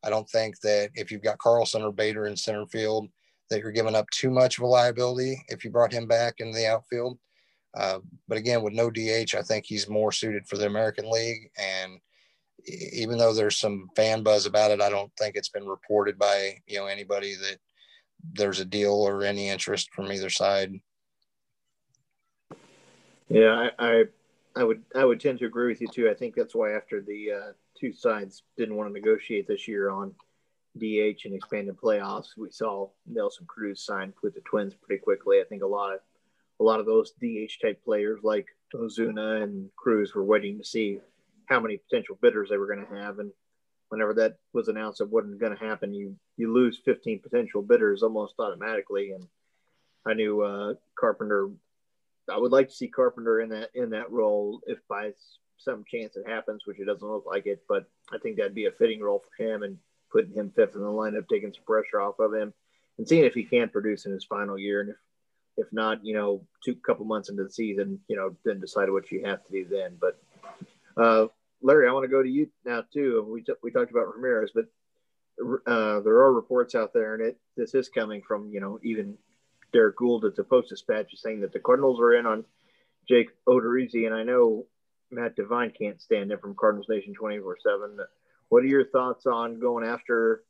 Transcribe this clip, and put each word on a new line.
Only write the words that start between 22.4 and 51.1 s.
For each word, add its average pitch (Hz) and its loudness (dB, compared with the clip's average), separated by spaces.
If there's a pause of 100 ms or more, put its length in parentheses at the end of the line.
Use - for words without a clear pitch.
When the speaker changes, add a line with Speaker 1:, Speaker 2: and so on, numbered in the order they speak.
Speaker 2:
Yeah, 113 6 (100)
I, 120 0
I, 113 6 (520)
I 123 0
would, 113 0 (120)
I 131 4
would 120 4
tend 127 -2
to 127 -4
agree 117 -2
with 117 -4
you 113 -8
too. 113 2
I 104 0
think 117 -8
that's 113 -4
why 110 0
after 104 -6
the, 104 -8
uh, 101 -8 (280)
two 127 -6
sides 104 -2 (140)
didn't 107 -4
wanna 104 -4
negotiate 104 0
this 101 -4
year 101 -2
on 98 -6 (640)
D 110 -2
H 107 0
and 101 -10
expanded 98 -8
playoffs, 98 -2
we 110 -12
saw 98 -6 (180)
Nelson 107 -4
Cruz 101 -10
sign 95 -8
with 104 -4
the 95 -16
Twins 101 -4
pretty - -6
quickly. 98 2
I 95 0
think 98 -8
a 98 -2
lot 101 -4
of, 95 -8 (600)
a 110 2
lot 110 4
of 104 -2
those 110 2
D 113 -4
H 110 -10
type 107 -2
players 107 0
like 107 0 (300)
Ozuna 110 -2
and 101 -8
Cruz 107 0
were 101 -2
waiting 104 2
to 101 -16
see 104 -4 (480)
how 127 2
many 110 -4
potential 104 -6
bidders 104 4
they 104 0
were 98 -2
gonna 101 -8
have, 101 -10
and 104 -10 (580)
whenever 107 -2
that 110 2 (160)
was 113 -2
announced, 110 -4
it 104 -4
wasn't 104 0
gonna 107 -2
happen. 107 -6
You, 98 -10 (220)
you 113 -2
lose 120 4
fifteen 113 -2
potential 110 -2
bidders 104 4
almost 110 -2
automatically, 101 -4
and 92 -16 (800)
I 110 0
knew, 107 0
uh, 101 -4 (220)
Carpenter. 104 0 (840)